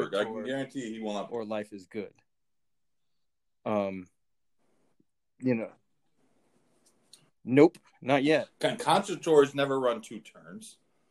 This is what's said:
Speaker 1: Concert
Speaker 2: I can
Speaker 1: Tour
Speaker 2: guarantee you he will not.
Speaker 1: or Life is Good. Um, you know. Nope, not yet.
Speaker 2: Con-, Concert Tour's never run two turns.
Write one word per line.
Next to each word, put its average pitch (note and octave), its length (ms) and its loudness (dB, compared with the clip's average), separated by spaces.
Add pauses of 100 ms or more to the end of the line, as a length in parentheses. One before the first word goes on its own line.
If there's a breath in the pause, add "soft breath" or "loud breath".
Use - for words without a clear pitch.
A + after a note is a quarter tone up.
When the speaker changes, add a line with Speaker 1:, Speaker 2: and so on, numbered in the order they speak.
(120)
Speaker 1:
Concert - 40 -6
Speaker 2:
I G#2 100 0
can A2 80 -8
Speaker 1:
Tour A2 120 -10
Speaker 2:
guarantee C3 420 -8
you A2 60 -8
he A2+ 80 -10
will G#2+ 120 -6
not. G2 180 -8
Speaker 1:
or A2+ 120 -8
Life G#2+ 300 -8
is F#2+ 140 -18
Good. G#2 260 -10 (1500)
Um, G2 420 -4 (1300)
you B2+ 160 0
know. G#2+ 140 -6 (1800)
Nope, C#3+ 320 6 (240)
not C3 220 0
yet. C#3+ 240 2 (120)
Speaker 2:
Con-, B2+ 180 -2
Concert F3 440 0
Tour's C#3+ 320 6
never C3+ 260 -2
run A#2+ 220 0
two A2 180 -14
turns. F2 580 -20 (340)